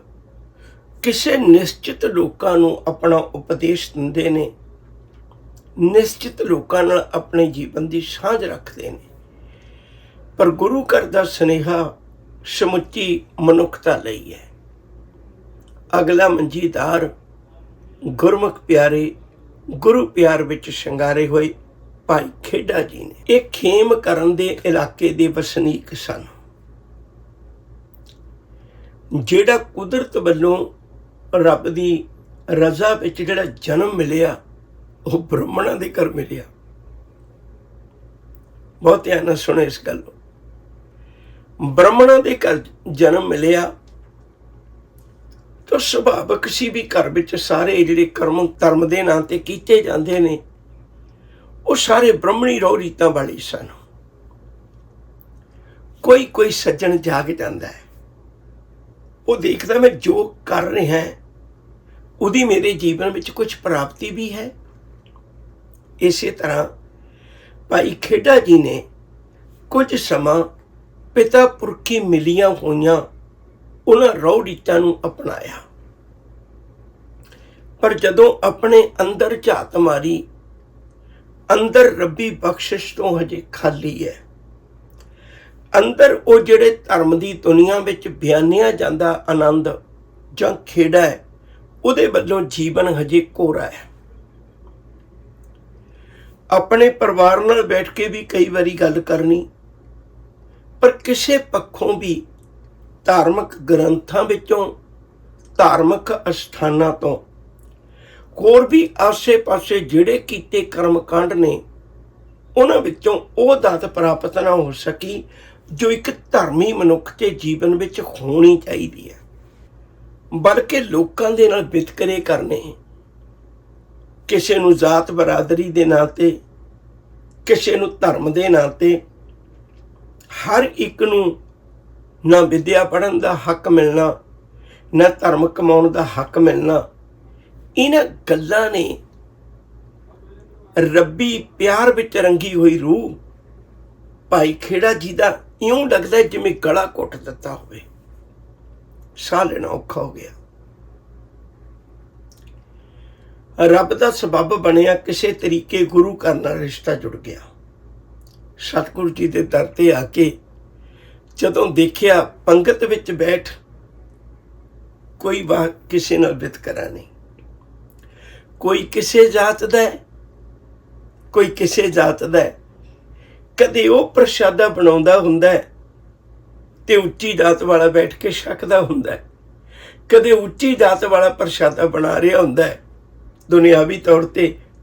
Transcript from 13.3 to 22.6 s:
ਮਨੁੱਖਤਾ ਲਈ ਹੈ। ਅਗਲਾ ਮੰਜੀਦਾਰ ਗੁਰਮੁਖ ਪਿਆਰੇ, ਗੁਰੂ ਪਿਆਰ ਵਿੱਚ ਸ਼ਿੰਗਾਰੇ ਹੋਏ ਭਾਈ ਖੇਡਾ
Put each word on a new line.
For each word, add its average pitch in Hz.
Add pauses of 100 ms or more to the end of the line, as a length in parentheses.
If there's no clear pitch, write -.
ਮਨੁੱਖਤਾ 165
ਲਈ -
ਹੈ। - (1500)
ਅਗਲਾ 175
ਮੰਜੀਦਾਰ 165 (920)
ਗੁਰਮੁਖ 196
ਪਿਆਰੇ, 156 (560)
ਗੁਰੂ 220
ਪਿਆਰ 160
ਵਿੱਚ 147
ਸ਼ਿੰਗਾਰੇ 143
ਹੋਏ 156 (520)
ਭਾਈ 156 (180)
ਖੇਡਾ 196